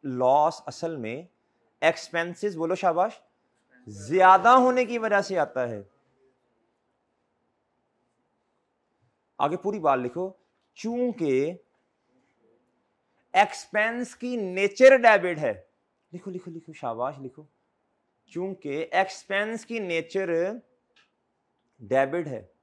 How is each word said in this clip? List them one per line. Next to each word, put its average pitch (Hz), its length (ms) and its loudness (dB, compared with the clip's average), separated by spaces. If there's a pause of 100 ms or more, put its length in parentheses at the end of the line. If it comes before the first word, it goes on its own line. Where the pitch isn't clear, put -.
लॉस 135 640 0
असल 165 280 -10
में 127 320 -10 (540)
एक्सपेंसेस, 170 720 -4
बोलो 165 200 -4
शाबाश, 185 460 -2 (680)
ज्यादा 180 680 6
होने 254 320 6
की 233 140 -6
वजह 208 240 0
से 190 160 -6
आता 127 280 -2
है। 104 220 -10 (3500)
आगे 151 180 -2
पूरी 202 240 -6
बात 139 180 2
लिखो, 170 380 -8 (400)
चूंकि 226 580 -4 (2000)
एक्सपेंस 214 800 -2
की 247 220 -8
नेचर 202 600 6
डेबिट 190 400 4
है, 135 140 -2 (600)
लिखो, 175 180 -14
लिखो, 180 200 -14
लिखो, 160 240 -18
शाबाश, 131 440 -8
लिखो, 135 280 -18 (840)
चूंकि 170 480 -8 (140)
एक्सपेंस 202 680 -4
की 233 160 -8
नेचर 170 520 -4 (1500)
डेबिट 135 480 -2
है। 107 200 -12 (140)